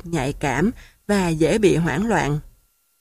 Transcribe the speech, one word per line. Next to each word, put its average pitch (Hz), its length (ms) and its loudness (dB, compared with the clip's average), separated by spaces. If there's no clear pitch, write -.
nhạy 143 300 -4
cảm 151 380 -2
và 190 220 0
dễ 160 280 2
bị 180 180 4
hoảng 170 320 0
loạn. 147 320 0